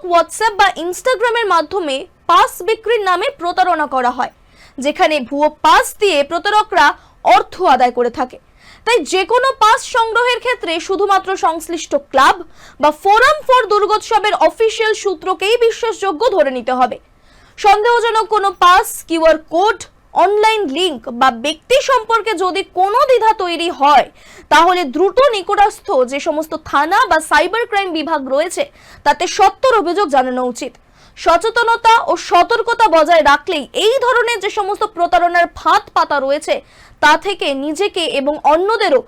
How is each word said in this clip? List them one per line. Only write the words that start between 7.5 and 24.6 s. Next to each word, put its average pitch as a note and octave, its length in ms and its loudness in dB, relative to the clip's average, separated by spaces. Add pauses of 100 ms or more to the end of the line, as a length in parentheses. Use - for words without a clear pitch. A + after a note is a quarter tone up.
আদায় B3+ 300 4
করে B3 180 0
থাকে। D#4 300 -8 (460)
তাই A4+ 140 2
যে F#4 260 -2
কোনো B4 260 0
পাস A#4+ 340 2
সংগ্রহের A#4 540 0
ক্ষেত্রে E4+ 400 -4
শুধুমাত্র F#4+ 580 -2
সংশ্লিষ্ট E4 580 -4
ক্লাব C#4+ 480 0 (380)
বা D4 100 2 (120)
forum A#4+ 340 4 (100)
for B4+ 200 4
দুর্গোৎসবের G#4 680 0
অফিসিয়াল A4 600 0
সূত্রকেই F#4+ 640 -4
বিশ্বাসযোগ্য G#4+ 720 -2
ধরে D4+ 200 0
নিতে B3+ 220 -6
হবে। B3+ 260 -2 (580)
সন্দেহজনক A4 680 2
কোনো G4 240 0
পাস, F#4 560 2
কিউআর D#4+ 300 2
কোড F4+ 460 -2 (300)
অনলাইন G#4 480 0 (140)
লিংক D#4 260 -4 (120)
বা B3+ 160 2 (120)
ব্যক্তি D#4+ 400 -2
সম্পর্কে A4+ 500 0 (120)
যদি F#4 180 -2 (120)
কোনো G4+ 340 0
দ্বিধা A4 260 2
তৈরি E4+ 360 -4 (100)
হয়, C#4 280 4 (420)
তাহলে F4 320 4 (120)